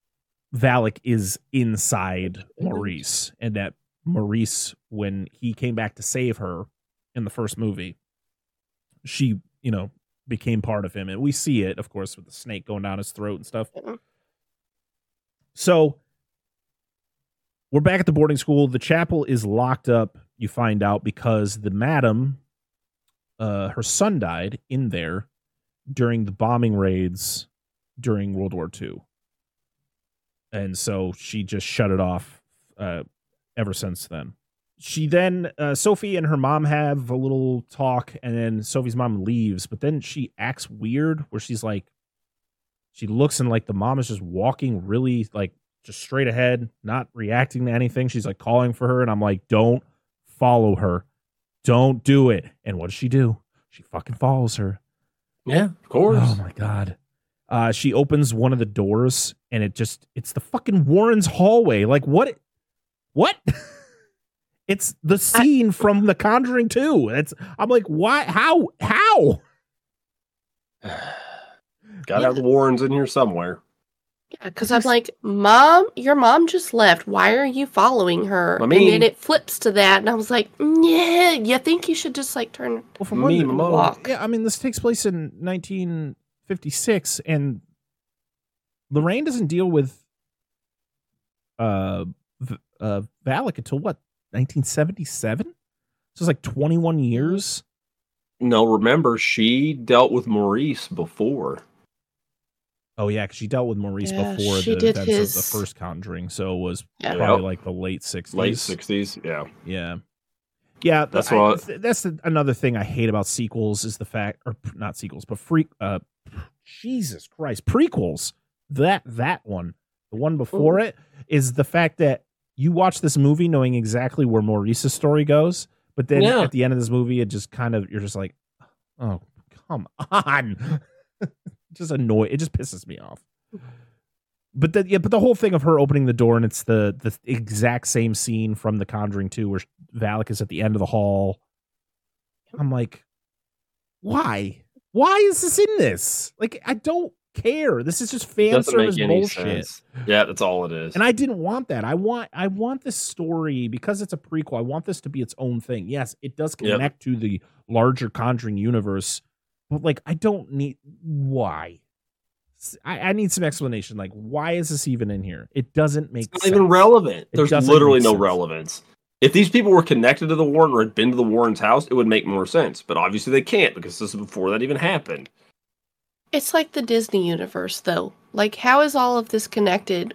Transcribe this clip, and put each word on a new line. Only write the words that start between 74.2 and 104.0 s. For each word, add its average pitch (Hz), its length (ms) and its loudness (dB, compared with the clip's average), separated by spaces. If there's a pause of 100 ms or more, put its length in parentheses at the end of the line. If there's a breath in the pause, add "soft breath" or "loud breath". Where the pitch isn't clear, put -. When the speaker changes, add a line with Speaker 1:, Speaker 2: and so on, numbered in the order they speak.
Speaker 2:
Yeah, 190 100 -12
'cause 208 200 -6
I'm 240 140 4
like, 240 260 2 (120)
"Mom, 233 720 8
your 262 180 2
mom 285 320 6
just 339 260 -2
left. 202 360 4
Why 196 280 4
are 277 100 0
you 269 200 -4
following 196 600 2
her?" 180 340 0
Speaker 3:
I - 20 -2
Speaker 2:
And 117 80 2
Speaker 3:
mean 190 200 8
Speaker 2:
then 175 120 4
it 226 140 4
flips - 440 -2
to 220 120 2
that, 196 260 6
and 214 100 -2
I 240 60 4
was 220 160 -4
like, 240 280 -2
"Mm, 320 300 4
yeah, 339 440 4
you 254 260 0
think 330 300 0
you 330 80 0
should 302 180 -6
just, 277 220 -8
like, 233 160 -6
turn 240 320 -8 (140)
Speaker 1:
Well, 196 80 -6
for 214 100 -4
Speaker 3:
Me, 170 280 4
Speaker 1:
one, 131 120 0
Speaker 3:
Mama. 170 140 2
Speaker 2:
walk?" - 380 2
Speaker 1:
yeah, 262 140 -4
I 214 60 -4
mean, 226 160 -2
this 220 140 -4
takes 254 200 -6
place 233 260 0
in 170 360 -4
nineteen 175 760 -6 (320)
fifty-six, - 800 -4
and 143 340 -2 (1300)
Lorraine 170 340 0
doesn't 247 240 -2
deal 175 220 0
with, 143 340 0 (1500)
uh, 95 460 -2 (360)
v-, 123 180 -10 (220)
uh, 101 220 -4 (240)
Valak 185 320 -4
until - 220 -6
what, 185 200 -6 (320)
nineteen 131 300 -2
seventy-seven? 151 840 -4 (680)
So - 80 -12
it's, 170 60 0
like, 147 140 -2
twenty-one 160 580 0
years. 139 640 -2 (720)
Speaker 3:
No, 117 260 4
remember, 117 540 4
she 131 560 2
dealt 123 380 4
with 123 160 0
Maurice 107 600 0
before. 90 720 -4 (1400)
Speaker 1:
Oh, 104 100 -2
yeah, 104 180 -4
'cause - 100 -16
she - 100 -10
dealt 127 220 -2
with 107 100 -4
Maurice 101 340 -6